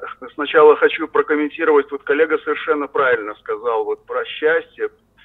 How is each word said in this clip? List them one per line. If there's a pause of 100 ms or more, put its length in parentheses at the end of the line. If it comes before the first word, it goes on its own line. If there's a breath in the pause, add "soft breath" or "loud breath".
(340)
сначала
хочу
прокомментировать.
Вот
коллега
совершенно
правильно
сказал
вот
про
счастье. (360 loud breath)